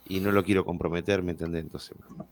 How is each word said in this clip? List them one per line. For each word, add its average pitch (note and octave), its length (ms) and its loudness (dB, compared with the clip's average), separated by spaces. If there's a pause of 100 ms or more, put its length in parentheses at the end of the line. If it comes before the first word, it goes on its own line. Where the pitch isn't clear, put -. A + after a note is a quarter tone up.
Y F#2+ 140 -2
no G2+ 120 2
lo G2+ 120 6
quiero F#2+ 220 4
comprometer, F2 580 0
¿me F2+ 80 -2
entendés? E2 320 -4
Entonces, - 340 -14
bueno, - 340 -18